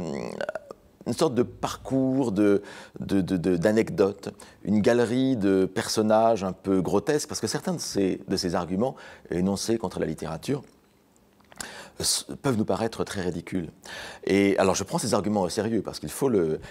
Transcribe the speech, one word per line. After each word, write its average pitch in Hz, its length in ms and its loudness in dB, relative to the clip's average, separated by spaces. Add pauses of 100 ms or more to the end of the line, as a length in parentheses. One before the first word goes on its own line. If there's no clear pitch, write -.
(1080)
une 117 60 0
sorte 156 200 2
de 120 100 4
parcours 131 920 -2
de, 101 280 4 (380)
de, 98 220 0
de, 92 160 0
de, 90 180 2
d'anecdotes, 101 760 2 (360)
une 104 160 2
galerie 120 560 2
de 95 280 4
personnages 110 760 2
un 92 80 -2
peu 95 300 0
grotesques, 101 480 0
parce 98 100 -6
que 110 80 -4
certains - 260 -4
de 151 60 -6
ces, 95 480 -2
de 95 80 -2
ces 87 180 -2
arguments 95 420 -2 (340)
énoncés 98 480 0
contre 90 220 -6
la 85 80 -2
littérature 80 560 -6 (1400)
s-, - 260 -2 (160)
peuvent 131 160 0
nous 107 80 0
paraître 101 380 -2
très 98 180 -6
ridicules. 87 480 -4 (560)
Et 98 320 4
alors 92 180 4
je 98 80 -2
prends 156 140 -4
ces 120 160 -2
arguments 104 300 2
au 87 60 0
sérieux 107 340 0
parce - 160 -8
qu'il 78 120 -8
faut 143 180 0
le, 82 300 2 (120)